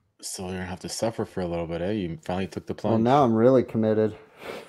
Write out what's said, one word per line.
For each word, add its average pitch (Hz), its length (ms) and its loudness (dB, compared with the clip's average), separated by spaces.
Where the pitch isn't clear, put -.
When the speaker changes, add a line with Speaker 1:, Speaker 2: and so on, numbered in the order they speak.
Speaker 1:
So - 240 -10
you're 92 100 -8
gonna 92 120 -6
have 90 140 -10
to 90 80 -12
suffer 220 360 -4
for - 180 -6
a 127 40 -2
little 170 200 -4
bit, 165 140 -6
eh? 190 120 -2
You 175 300 -4
finally - 260 -4
took - 180 -10
the - 160 -8
Speaker 2:
Well, 110 160 2
Speaker 1:
plunge. 113 60 2
Speaker 2:
now 139 200 6
I'm 113 100 4
really 120 300 6
committed. 110 520 0